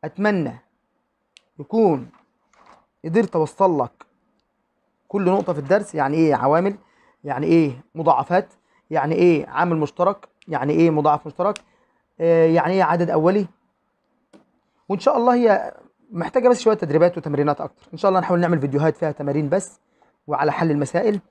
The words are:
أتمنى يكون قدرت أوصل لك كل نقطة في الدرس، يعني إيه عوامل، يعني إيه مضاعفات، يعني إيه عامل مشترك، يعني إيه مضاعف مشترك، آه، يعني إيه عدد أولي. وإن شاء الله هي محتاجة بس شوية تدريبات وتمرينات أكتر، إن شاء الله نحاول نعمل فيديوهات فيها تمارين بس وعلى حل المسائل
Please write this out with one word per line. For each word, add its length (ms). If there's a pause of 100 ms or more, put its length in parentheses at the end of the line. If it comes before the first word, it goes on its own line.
أتمنى 500 (1040)
يكون 500 (960)
قدرت 320
أوصل 440
لك 260 (1000)
كل 160
نقطة 280
في 60
الدرس، 360
يعني 220
إيه 180
عوامل، 420 (480)
يعني 220
إيه 380 (100)
مضاعفات، 580 (380)
يعني 240
إيه 320
عامل 300
مشترك، 520 (200)
يعني 240
إيه 180
مضاعف 360
مشترك، 340 (600)
آه، 260
يعني 280
إيه 80
عدد 280
أولي. 360 (1400)
وإن 100
شاء 180
الله 180
هي 400 (360)
محتاجة 380
بس 120
شوية 140
تدريبات 440
وتمرينات 420
أكتر، 320
إن 60
شاء 100
الله 120
نحاول 200
نعمل 200
فيديوهات 360
فيها 160
تمارين 360
بس 320 (460)
وعلى 260
حل 180
المسائل 500 (100)